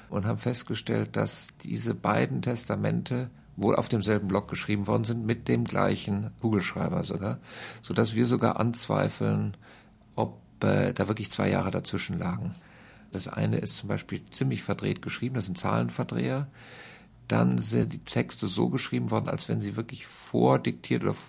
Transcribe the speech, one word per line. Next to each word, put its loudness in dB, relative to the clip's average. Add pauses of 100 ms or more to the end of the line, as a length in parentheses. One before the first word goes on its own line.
und -2
haben 0
festgestellt, -2
dass -2 (140)
diese -4
beiden 2
Testamente -2 (240)
wohl 4
auf 0
demselben 2
Block 2
geschrieben -2
worden 2
sind -2
mit 0
dem 4
gleichen 0
Kugelschreiber 2
sogar, -4 (440)
sodass 2
wir 4
sogar 4
anzweifeln, 0 (560)
ob, -2 (240)
äh, 4
da 0
wirklich -2
zwei 2
Jahre 2
dazwischen -4
lagen. -4 (580)
Das -4
eine 0
ist -4
zum -8
Beispiel -4
ziemlich -2
verdreht -2
geschrieben, -4
das -2
sind -4
Zahlenverdreher. 0 (800)
Dann 4
sind 2
die -10
Texte -2
so 2
geschrieben -2
worden, 0
als -4
wenn 0
sie -4
wirklich -8
vordiktiert 2
oder, 2 (140)